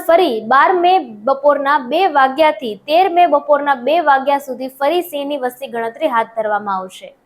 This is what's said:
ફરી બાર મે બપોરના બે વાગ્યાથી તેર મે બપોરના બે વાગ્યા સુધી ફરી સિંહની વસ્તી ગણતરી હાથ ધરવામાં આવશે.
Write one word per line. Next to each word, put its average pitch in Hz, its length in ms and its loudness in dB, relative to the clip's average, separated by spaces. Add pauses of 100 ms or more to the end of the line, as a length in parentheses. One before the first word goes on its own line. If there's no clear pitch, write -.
ફરી 285 340 2
બાર 269 320 4
મે 359 260 4
બપોરના 277 800 0
બે 247 280 -2
વાગ્યાથી 285 680 0
તેર 330 340 0
મે 349 160 4
બપોરના 285 500 0
બે 269 240 -2
વાગ્યા 269 380 2
સુધી 262 300 -10
ફરી 285 340 -2
સિંહની 285 360 -8
વસ્તી 254 300 -8
ગણતરી 226 400 -6
હાથ 233 200 -2
ધરવામાં 208 480 -4
આવશે. 190 400 -12 (100)